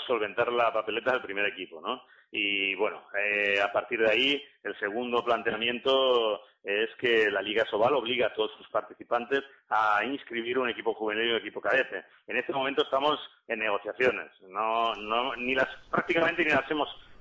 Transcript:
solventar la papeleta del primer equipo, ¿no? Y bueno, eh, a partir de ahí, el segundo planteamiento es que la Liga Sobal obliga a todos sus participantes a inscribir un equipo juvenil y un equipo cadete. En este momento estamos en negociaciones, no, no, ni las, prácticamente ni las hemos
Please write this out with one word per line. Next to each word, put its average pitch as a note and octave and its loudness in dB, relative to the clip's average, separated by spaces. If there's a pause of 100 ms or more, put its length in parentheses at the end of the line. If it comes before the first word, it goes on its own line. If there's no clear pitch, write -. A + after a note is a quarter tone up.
solventar A2+ 0
la A#2 2
papeleta A2 -2
del B2+ 0
primer G2 -2
equipo, F2+ -8
¿no? A#2 -6 (280)
Y G2+ 0
bueno, F#2 -2 (140)
eh, G2+ 2
a G2+ 2
partir A2 -2
de A2 6
ahí, C3+ 2 (200)
el G2+ -8
segundo A#2 -2
planteamiento A#2 2 (200)
es G#2 -2 (100)
que A2+ 4
la G2+ 2
Liga G#2 0
Sobal A2+ 4
obliga A#2+ 0
a - -4
todos G#2+ -2
sus - -20
participantes A#2+ -2 (300)
a G#2+ 4
inscribir A#2+ -4
un B2+ 0
equipo A2 -2
juvenil G#2+ -2
y A#2 2
un A#2 2
equipo G#2 -6
cadete. G#2+ 0 (220)
En G#2 -4
este B2 -2
momento C3+ 0
estamos C#3 0 (300)
en A#2 -4
negociaciones, G#2 0 (120)
no, A2 0
no, A2+ -2
ni B2 -2
las, C3 2 (220)
prácticamente E3 0
ni D#3 2
las C#3 2
hemos D3+ 0 (320)